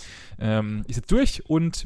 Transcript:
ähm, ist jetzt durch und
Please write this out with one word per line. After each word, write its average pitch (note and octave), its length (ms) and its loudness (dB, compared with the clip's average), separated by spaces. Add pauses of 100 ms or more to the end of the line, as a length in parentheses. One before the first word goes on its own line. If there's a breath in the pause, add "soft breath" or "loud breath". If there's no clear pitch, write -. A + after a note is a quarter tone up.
(400 loud breath)
ähm, G#2+ 480 -2
ist A2 80 -6
jetzt - 160 -2
durch B3 380 4
und D#3+ 360 0